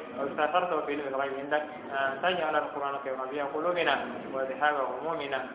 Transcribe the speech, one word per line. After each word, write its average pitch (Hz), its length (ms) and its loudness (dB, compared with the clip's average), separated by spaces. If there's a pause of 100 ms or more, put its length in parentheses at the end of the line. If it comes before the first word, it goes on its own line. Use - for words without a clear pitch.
(200)
أو 139 60 0
استأثرت 160 440 2
به 156 160 2
في 143 60 0
علم 143 220 -2
الغيب 135 240 0
عندك 147 240 0 (300)
أن 135 300 0
تجعل 170 340 2
القرآن 143 380 0 (100)
خير 131 160 -2
ربيع 139 240 -2
قلوبنا 151 600 2 (260)
وذهاب 135 420 2
همومنا 139 800 0